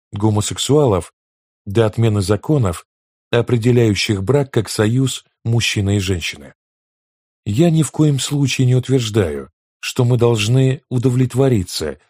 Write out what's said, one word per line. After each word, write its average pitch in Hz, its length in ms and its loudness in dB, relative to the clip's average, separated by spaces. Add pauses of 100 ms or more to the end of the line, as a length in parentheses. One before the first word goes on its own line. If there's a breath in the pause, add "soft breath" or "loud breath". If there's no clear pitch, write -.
(120)
гомосексуалов 107 1000 0 (520)
до 107 220 0
отмены 107 340 0
законов, 101 680 -2 (440)
определяющих 117 920 2
брак 131 280 0
как 110 180 -4
союз 123 560 -2 (200)
мужчины 107 520 -2
и 101 40 0
женщины. 82 540 -6 (920)
Я 139 240 2
ни 160 120 4
в - 80 -6
коем 151 280 2
случае 135 480 -2
не 127 80 4
утверждаю, 107 760 -2 (300)
что - 240 -2
мы 123 120 2
должны 120 720 2
удовлетвориться 123 1120 0 (120)